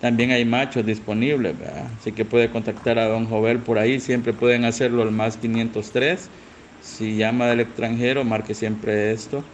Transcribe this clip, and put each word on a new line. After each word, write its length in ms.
También 320
hay 120
machos 400
disponibles, 720
¿verdad? 280
Así 140
que 140
puede 260
contactar 480
a 80
don 200
Jovel 340
por 180
ahí. 220
Siempre 320
pueden 320
hacerlo 380
al 100
más 240
quinientos 560
tres. 360
Si 340
llama 300
del 140
extranjero, 640
marque 280
siempre 600
esto. 420